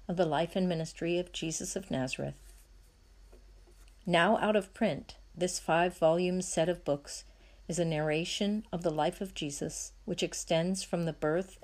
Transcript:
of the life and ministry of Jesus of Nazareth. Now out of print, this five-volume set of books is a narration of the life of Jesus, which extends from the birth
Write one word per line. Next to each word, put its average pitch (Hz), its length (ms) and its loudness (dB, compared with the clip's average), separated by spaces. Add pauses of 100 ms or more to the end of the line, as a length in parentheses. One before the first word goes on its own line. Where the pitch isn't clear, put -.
of 175 100 -2
the 180 80 4
life 160 300 0
and 185 140 2
ministry 170 500 -2
of 180 140 -4
Jesus - 420 -6
of 190 160 -6
Nazareth. 139 460 -4 (1700)
Now 175 320 6
out 208 160 2
of 202 200 0
print, - 420 -2 (200)
this 180 220 -2
five-volume 175 840 2
set 165 260 0
of 175 160 -2
books - 400 -4 (420)
is 170 140 -2
a 170 40 4
narration 165 880 0
of 175 140 -4
the 170 60 2
life 156 300 0
of 190 140 -8
Jesus, - 560 -6 (140)
which 180 180 -4
extends 175 600 -2
from 170 220 -2
the 156 60 -2
birth 160 520 -2